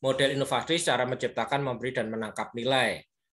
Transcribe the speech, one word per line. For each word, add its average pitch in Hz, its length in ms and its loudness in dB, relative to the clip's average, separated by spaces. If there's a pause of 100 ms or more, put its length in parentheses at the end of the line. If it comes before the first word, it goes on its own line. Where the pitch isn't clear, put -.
Model 135 320 4
inovasi 135 400 0
secara 123 320 2
menciptakan, 127 560 -2
memberi, 127 320 -4
dan 110 160 -2
menangkap 110 400 -6
nilai. 117 480 0 (360)